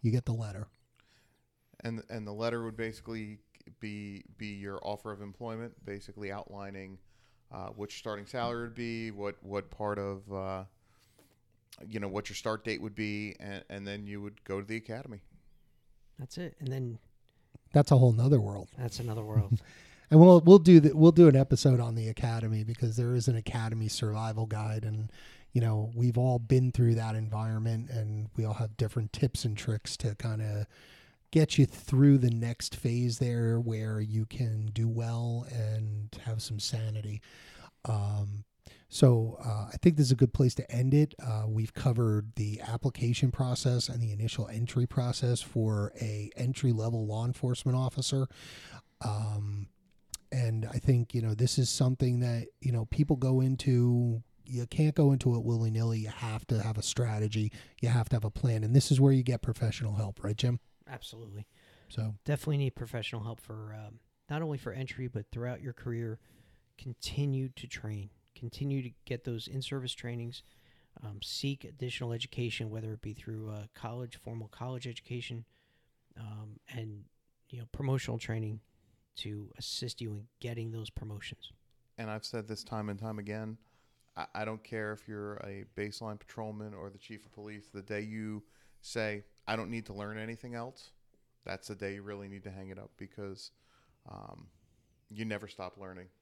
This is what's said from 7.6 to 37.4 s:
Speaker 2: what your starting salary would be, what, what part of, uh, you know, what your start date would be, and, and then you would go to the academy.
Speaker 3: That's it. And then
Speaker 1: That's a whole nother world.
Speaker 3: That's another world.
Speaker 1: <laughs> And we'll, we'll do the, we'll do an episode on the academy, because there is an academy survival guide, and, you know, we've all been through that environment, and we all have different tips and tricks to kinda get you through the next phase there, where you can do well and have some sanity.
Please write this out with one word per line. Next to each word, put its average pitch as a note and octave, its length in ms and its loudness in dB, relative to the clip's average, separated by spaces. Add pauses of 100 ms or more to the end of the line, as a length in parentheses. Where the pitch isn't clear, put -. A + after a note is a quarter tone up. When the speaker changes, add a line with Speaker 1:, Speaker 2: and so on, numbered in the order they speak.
Speaker 2:
what G#2 220 -12
your - 80 -16
starting G#2 280 -10
salary A#2+ 380 -6
would A#2 120 -12
be, A2+ 360 -8
what, G2+ 300 -10
what G2 300 -8
part G#2 260 -6
of, G2 340 -8
uh, F#2+ 320 -8 (1200)
you G#2+ 140 -8
know, G2+ 80 -6
what G2+ 180 -8
your G2+ 80 -14
start A2 300 -6
date A2 160 -6
would G#2 140 -10
be, G#2+ 440 -6
and, G2 300 -12
and G2+ 180 -10
then G#2 180 -10
you G2+ 160 -12
would G#2 220 -14
go G2 160 -6
to G2+ 80 -12
the A2 80 -6
academy. A2+ 460 -10 (1000)
Speaker 3:
That's C3 180 -12
it. F3 220 -12
And C#3 80 -8
then B2+ 320 -6 (720)
Speaker 1:
That's C#3+ 200 8
a C#3+ 60 10
whole B2+ 140 10
nother B2 300 6
world. G2+ 360 -6
Speaker 3:
That's A#2+ 220 -8
another A2+ 240 -6
world. G#2+ 440 2
Speaker 1:
<laughs> - 40 -20 (380)
And D#3 120 12
we'll, F3+ 180 12
we'll E3+ 180 12
do E3+ 220 12
the, D3 160 6
we'll D#3 160 12
do E3 160 12
an C#3 80 10
episode C3+ 460 6
on A#2 140 -4
the A2+ 120 -2
academy, A2 560 -2
because A2+ 320 -2
there A#2+ 180 0
is A#2+ 140 2
an B2 80 2
academy A2+ 540 -4
survival A2 560 -4
guide, G#2+ 400 -4
and, G#2+ 260 -4 (400)
you B2 80 2
know, A2 380 2
we've A#2+ 200 4
all B2 220 2
been B2+ 320 4
through A#2 240 4
that A2+ 200 -2
environment, A2 720 -2
and G#2+ 480 -4
we A2+ 80 0
all G#2+ 80 0
have G#2+ 240 -4
different A2 340 -2
tips - 320 -2
and G#2+ 140 -2
tricks - 400 -6
to G#2+ 180 -2
kinda G#2+ 500 -4 (680)
get D#3 260 4
you C#3 80 10
through C#3 540 6
the B2 100 4
next A#2 440 -4
phase A#2+ 460 -2
there, A#2 400 2
where A2 400 -2
you G#2+ 260 0
can A2 420 -2
do A2 200 0
well A#2 640 -2
and G#2+ 720 -4
have A2+ 180 -4
some A2 160 -6
sanity. G#2+ 640 -4 (600)